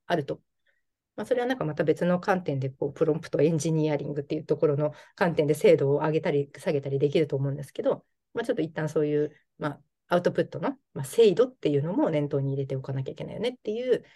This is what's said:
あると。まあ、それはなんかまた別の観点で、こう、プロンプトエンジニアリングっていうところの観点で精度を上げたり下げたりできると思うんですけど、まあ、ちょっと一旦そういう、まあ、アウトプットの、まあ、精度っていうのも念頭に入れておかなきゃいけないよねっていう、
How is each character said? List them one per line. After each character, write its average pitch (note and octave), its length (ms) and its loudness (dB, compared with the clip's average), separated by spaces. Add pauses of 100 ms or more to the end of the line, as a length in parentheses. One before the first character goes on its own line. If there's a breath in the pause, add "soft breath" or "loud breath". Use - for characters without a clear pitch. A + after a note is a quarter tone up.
あ F3 100 0
る D#3 80 -2
と。 - 180 -8 (760)
ま G#3 60 -8
あ、 - 20 -8
そ - 100 0
れ A#3+ 60 0
は B3 40 -2
な B3+ 100 -2
ん - 20 -16
か D#3+ 80 -2
ま D3+ 100 -4
た - 80 -2
別 D#3+ 220 0
の F3+ 160 2
観 F3+ 240 0
点 C#3 120 -2
で、 C3+ 120 -2
こ C#3+ 180 -6
う、 C#3 60 -6
プ - 100 0
ロ D#3 100 2
ン D#3+ 60 -2
プ - 100 -14
ト - 120 0
エ D#3 80 4
ン E3 80 2
ジ D#3+ 160 0
ニ D#3 180 2
ア C#3+ 60 0
リ C#3 80 -4
ン D3+ 80 -8
グ C#3+ 80 -4
っ - 20 -8
て D#3 120 -6
い D#3 40 -4
う D#3 60 -12
と D#3 100 0
こ D#3 120 2
ろ C#3+ 100 2
の D3+ 160 -2 (220 loud breath)
観 E3+ 200 0
点 D#3 100 2
で D3 100 2
精 E3+ 200 6
度 C#3 160 0
を C#3+ 60 4
上 D#3 140 0
げ D3+ 100 0
た F3 100 -2
り C#3+ 260 0
下 - 140 -4
げ C#3+ 80 0
た C#3 80 -6
り C#3 120 -2
で D3 100 2
き E3 100 2
る D3+ 80 2
と C#3+ 80 -4
思 C#3 140 0
う - 20 -4
ん C#3+ 60 -6
で C#3+ 60 -10
す - 100 -18
け - 100 -8
ど、 - 220 -2 (280)
ま A#3 100 -4
あ、 - 20 -4
ち B3+ 60 -4
ょ - 20 2
っ - 20 0
と D#3+ 60 -2
一 D#3+ 100 -2
旦 D#3 160 -4
そ D#3 140 0
う D3+ 60 2
い D3 180 2
う、 D3+ 100 -12 (220 soft breath)
ま D#3+ 100 -6
あ、 C#3+ 140 -8 (280)
ア F3+ 80 2
ウ F3+ 60 2
ト F3+ 80 4
プ F3 100 -2
ッ F3 80 -2
ト - 100 -10
の、 A3+ 120 -2 (220)
ま D3+ 100 -8
あ、 - 20 -6
精 A3 280 6
度 B3 140 4
っ B3+ 40 -10
て - 180 -4
い D3 80 2
う C#3 60 2
の E3+ 100 -2
も C4 160 2
念 D3 180 0
頭 C#3 140 0
に C3+ 100 -2
入 C3+ 60 -4
れ C#3 80 -4
て C3+ 100 -6
お C3 60 -6
か C3+ 120 -8
な C3+ 100 -4
き C#3 60 -6
ゃ - 20 -10
い - 40 -12
け - 80 -12
な - 80 -10
い - 40 -12
よ - 40 -10
ね A3+ 100 -2
っ B3+ 120 -8
て G#3+ 100 -6
い A#3+ 220 0
う、 - 100 0 (120)